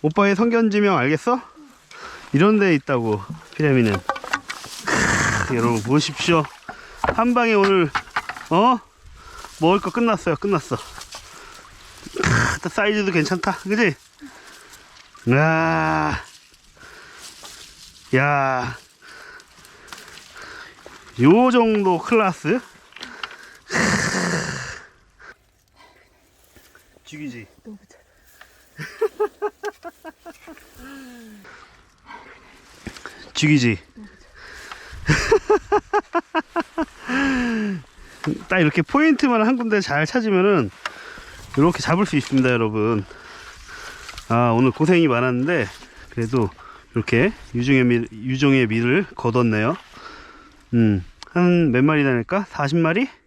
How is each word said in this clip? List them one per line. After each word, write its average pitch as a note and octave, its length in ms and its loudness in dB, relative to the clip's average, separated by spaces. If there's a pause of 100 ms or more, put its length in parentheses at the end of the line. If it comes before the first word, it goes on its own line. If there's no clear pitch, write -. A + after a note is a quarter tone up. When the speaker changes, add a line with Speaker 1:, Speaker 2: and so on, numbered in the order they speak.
Speaker 1:
오빠의 G3 340 2
성견 A3+ 340 2
지명 G3+ 260 2
알겠어? D#3 440 0 (920)
이런 G#3 260 4
데 F#3+ 160 4
있다고, A#2 480 0 (320)
피레미는. B2+ 400 2 (1500)
크, B2+ 80 -2
여러분 A#2 260 0
보십시오. D3+ 600 0 (600)
한 A#3+ 320 0
방에 A#3 200 2
오늘, G3 360 4 (600)
어? A3+ 280 4 (840)
먹을 F#3 200 4
거 F3+ 100 -6
끝났어요. G#3+ 460 0
끝났어. E3+ 400 -2
크, - 1900 -6
또 F3 60 -6
사이즈도 G#3 440 0
괜찮다. E3+ 460 -2
그지? G#3 360 0 (1400)
야. D#3+ 920 0 (2000)
야. C3+ 600 0 (2500)
요 G#3+ 320 6
정도 G#3+ 460 2
클라스? G#3 600 0 (1080)
크. - 80 -6 (3250)
죽이지? C3 420 -14 (180)
Speaker 2:
너무 G#3+ 140 -18 (100)
잘. - 120 -20 (760)
Speaker 1:
<laughs> - - -12
죽이지? C3 440 4 (1300)
<laughs> - 3500 -4
딱 F#3 120 0
이렇게 D#3 220 2
포인트만 C4+ 640 2
한 B3+ 100 2
군데 G#3+ 240 0
잘 D3+ 260 -2
찾으면은 G3 640 2 (840)
이렇게 D#3+ 240 4
잡을 F3+ 260 0
수 D3+ 100 -2
있습니다, C3 340 2
여러분. A2 540 0 (1200)
아, A#2 280 2
오늘 B2+ 140 4
고생이 E3 380 2
많았는데 B2+ 580 0 (440)
그래도 A#2 380 -2 (460)
이렇게 A#2+ 380 2 (220)
유종의 B2+ 300 2
미-, A#2+ 280 2
유종의 C3 540 2
미를 A#2+ 480 0
거뒀네요. A#2 600 0 (960)
음, G#2 300 4 (280)
한 F3 380 4
몇 B2+ 140 4
마리 D3+ 180 4
다닐까? C#3 460 0
사십 D3 300 -2
마리? F3 300 0 (180)